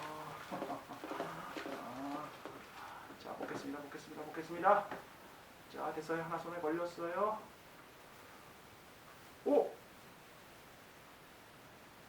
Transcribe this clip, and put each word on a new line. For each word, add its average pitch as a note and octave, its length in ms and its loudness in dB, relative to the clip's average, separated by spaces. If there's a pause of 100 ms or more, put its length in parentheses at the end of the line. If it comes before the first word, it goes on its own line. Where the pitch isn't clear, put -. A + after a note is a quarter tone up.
(500)
<laughs> - 1300 -2
아, C#3 480 -2 (960)
자, - 100 -4
뽑겠습니다, - 500 -2
뽑겠습니다, D3+ 420 -6
뽑겠습니다. E3 600 8 (880)
자, D3 220 0
됐어요. E3 280 2
하나 E3 160 0
손에 E3+ 220 -2
걸렸어요. E3+ 800 4 (2000)
오! C#4+ 160 12
어, - 100 4 (2250)